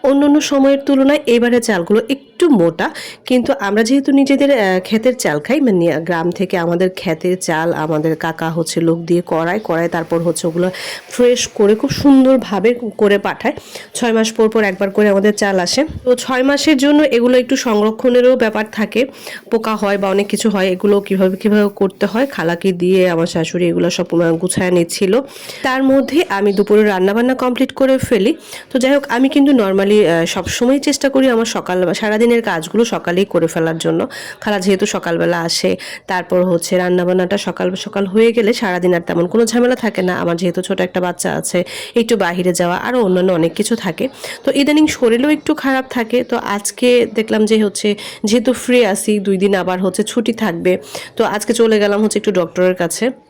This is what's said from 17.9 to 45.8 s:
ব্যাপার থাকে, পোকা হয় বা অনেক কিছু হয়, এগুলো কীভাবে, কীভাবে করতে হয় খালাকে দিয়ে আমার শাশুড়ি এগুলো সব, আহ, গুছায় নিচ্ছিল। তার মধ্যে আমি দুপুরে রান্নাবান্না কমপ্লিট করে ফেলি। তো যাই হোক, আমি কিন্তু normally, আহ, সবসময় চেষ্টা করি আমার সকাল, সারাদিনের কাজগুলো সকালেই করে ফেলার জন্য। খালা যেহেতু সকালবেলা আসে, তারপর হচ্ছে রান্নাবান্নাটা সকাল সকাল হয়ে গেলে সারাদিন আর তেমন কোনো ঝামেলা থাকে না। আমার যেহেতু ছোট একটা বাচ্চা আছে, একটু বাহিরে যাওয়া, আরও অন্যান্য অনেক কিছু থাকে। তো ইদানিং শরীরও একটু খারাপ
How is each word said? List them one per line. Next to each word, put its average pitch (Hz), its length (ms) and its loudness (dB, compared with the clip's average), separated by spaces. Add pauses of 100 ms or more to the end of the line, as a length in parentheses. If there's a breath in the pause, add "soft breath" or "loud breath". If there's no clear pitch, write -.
ব্যাপার 220 360 -2
থাকে, 214 300 -2 (500 loud breath)
পোকা 220 240 -2
হয় 202 220 0
বা 196 120 -2
অনেক 202 180 0
কিছু 214 220 -2
হয়, 190 180 0
এগুলো 196 340 2
কীভাবে, 190 360 0
কীভাবে 208 380 2
করতে 196 300 -2
হয় 214 220 -2
খালাকে 175 440 -2
দিয়ে 180 380 2
আমার 165 180 0
শাশুড়ি 175 400 -2
এগুলো 170 220 0
সব, 180 200 -4
আহ, 170 320 2
গুছায় 180 300 -2
নিচ্ছিল। 180 420 0 (500 loud breath)
তার 262 200 0
মধ্যে 269 360 2 (100)
আমি 202 240 0
দুপুরে 208 300 2
রান্নাবান্না 208 520 2
কমপ্লিট 254 380 -2
করে 262 240 2
ফেলি। 240 340 0 (400 loud breath)
তো - 80 -10
যাই 262 140 2
হোক, 277 160 2
আমি 247 200 2
কিন্তু 285 220 4 (100)
normally, 196 380 2
আহ, 165 260 4
সবসময় 240 540 0
চেষ্টা 285 300 -2
করি 269 200 2
আমার 226 160 2
সকাল, 185 320 -4 (160)
সারাদিনের 226 480 2
কাজগুলো 190 440 -2
সকালেই 175 400 -2
করে 165 220 0
ফেলার 165 300 -2
জন্য। 165 240 -2 (380 loud breath)
খালা 208 200 -2
যেহেতু 190 260 2
সকালবেলা 170 560 -2
আসে, 170 300 -2 (360 loud breath)
তারপর 180 360 -2
হচ্ছে 180 340 0
রান্নাবান্নাটা 180 600 0
সকাল 185 380 -4
সকাল 202 300 -6
হয়ে 220 260 4
গেলে 226 220 0
সারাদিন 180 400 0
আর 175 140 0
তেমন 175 200 0
কোনো 226 180 2
ঝামেলা 240 300 0
থাকে 226 260 -4
না। 180 180 -2
আমার 170 180 -2
যেহেতু 180 240 -2
ছোট 185 200 -4
একটা 180 200 -4
বাচ্চা 175 340 -4
আছে, 170 280 -2 (320 loud breath)
একটু 233 220 2
বাহিরে 180 360 -2
যাওয়া, 175 240 0
আরও 247 240 -4
অন্যান্য 185 300 2
অনেক 165 220 0
কিছু 208 220 -2
থাকে। 190 300 -6 (380 loud breath)
তো 277 120 0
ইদানিং 302 320 2
শরীরও 247 420 0
একটু 302 240 0
খারাপ 262 360 -2